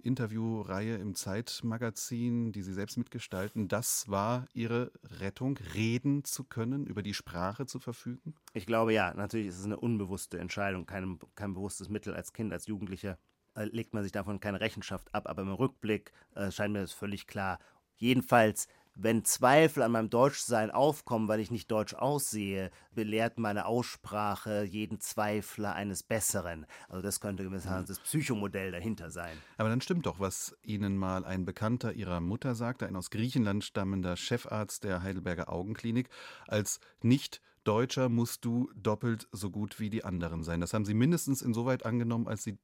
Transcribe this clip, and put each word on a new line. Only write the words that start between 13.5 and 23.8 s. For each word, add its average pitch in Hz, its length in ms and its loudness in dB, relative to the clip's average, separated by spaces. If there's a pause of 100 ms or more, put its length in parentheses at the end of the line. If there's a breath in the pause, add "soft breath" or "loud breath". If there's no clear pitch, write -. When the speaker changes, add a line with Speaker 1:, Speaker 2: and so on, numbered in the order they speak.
Speaker 2:
äh, 107 100 -4
legt 113 300 -6
man 107 80 -2
sich 98 100 -4
davon 101 280 -4
keine 98 200 -2
Rechenschaft - 540 -4
ab. 104 140 -2
Aber 80 140 -4
im 95 100 -2
Rückblick, 107 600 0 (220 soft breath)
äh, 98 160 -4
scheint 104 220 -2
mir 104 80 0
das 90 120 -4
völlig 101 340 -8
klar. 95 320 -2 (380 soft breath)
Jedenfalls, 120 720 6 (260 soft breath)
wenn 110 300 4
Zweifel 147 580 6
an 113 100 4
meinem 113 180 2
Deutschsein 120 600 4
aufkommen, 123 580 4
weil 110 120 4
ich 104 100 -2
nicht 113 200 -4
deutsch 107 240 2
aussehe, 101 760 0 (200 loud breath)
belehrt 110 480 0
meine 104 260 0
Aussprache 104 1000 0